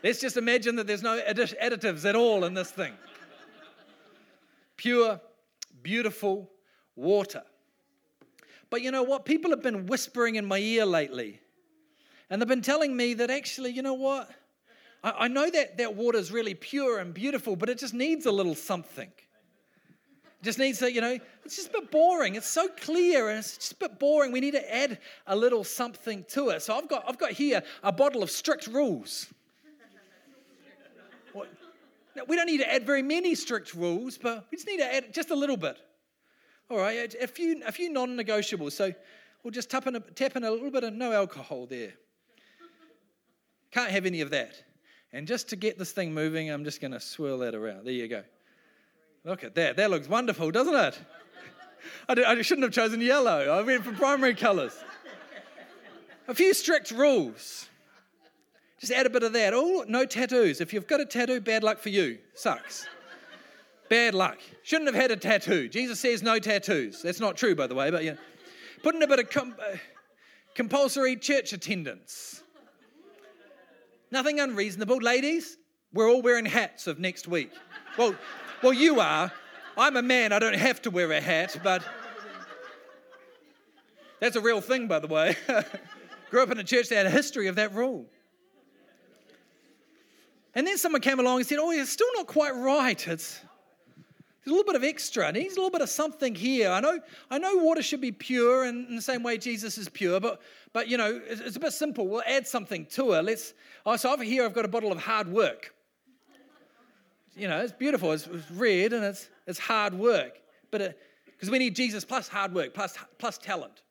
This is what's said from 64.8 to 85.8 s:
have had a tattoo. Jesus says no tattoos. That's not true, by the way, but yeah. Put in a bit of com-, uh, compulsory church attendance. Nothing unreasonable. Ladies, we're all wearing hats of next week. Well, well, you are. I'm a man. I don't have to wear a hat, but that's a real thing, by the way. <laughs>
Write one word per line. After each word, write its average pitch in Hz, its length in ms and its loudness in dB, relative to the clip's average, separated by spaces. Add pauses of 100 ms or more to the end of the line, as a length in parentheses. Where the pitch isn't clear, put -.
have 214 80 0
had 254 100 4
a 220 60 0
tattoo. 190 520 2
Jesus 233 320 -4
says 233 220 2
no 226 160 2
tattoos. 196 640 -2
That's 175 180 -4
not 202 160 -2
true, 214 180 4
by 143 120 0
the 123 80 -6
way, 135 160 2
but 165 120 0
yeah. 156 120 -4 (680)
Put 320 120 2
in 320 80 4
a 294 40 6
bit 269 120 4
of 240 120 -2
com-, 254 300 -4
uh, 202 160 -8 (800)
compulsory 254 640 0
church 269 360 0
attendance. 160 880 -10 (1700)
Nothing 285 280 2
unreasonable. 214 580 0
Ladies, 262 580 2 (380)
we're 220 140 6
all 247 120 8
wearing 233 240 4
hats 214 420 -2
of 156 120 -4
next 185 280 -6
week. 165 240 -2 (460)
Well, 220 180 4 (480)
well, 254 120 8
you 285 260 6
are. 156 320 2 (440)
I'm 269 200 6
a 240 60 2
man. 247 300 4
I 202 60 6
don't 220 160 2
have 220 280 2
to 233 80 -4
wear 175 220 2
a 151 80 2
hat, 170 440 0
but 185 180 2 (2500)
that's 233 160 0
a 226 60 0
real 226 180 4
thing, 240 260 -2
by 165 120 0
the 151 80 -4
way. 160 280 2 (140)
<laughs> - 840 -4